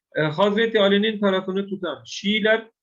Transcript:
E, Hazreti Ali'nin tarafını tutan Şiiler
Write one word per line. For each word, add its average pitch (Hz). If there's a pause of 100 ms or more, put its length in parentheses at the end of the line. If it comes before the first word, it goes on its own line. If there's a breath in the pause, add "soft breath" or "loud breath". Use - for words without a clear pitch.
(160)
E, 147
Hazreti 208
Ali'nin 202
tarafını 190
tutan 165
Şiiler 220 (160)